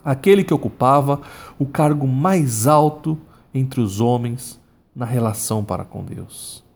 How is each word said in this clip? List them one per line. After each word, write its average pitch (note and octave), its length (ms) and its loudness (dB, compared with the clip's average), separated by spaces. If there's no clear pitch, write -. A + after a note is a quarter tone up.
aquele F#3+ 360 4
que - 120 0
ocupava C#3 680 2
o C#3+ 80 -2
cargo D3 420 0
mais C3 580 0
alto D3+ 520 2
entre C3 280 -2
os G2 180 -2
homens A#2+ 580 -2
na B2 100 -8
relação A2 600 -2
para F#2 180 -6
com G2 220 -14
Deus. - 580 -16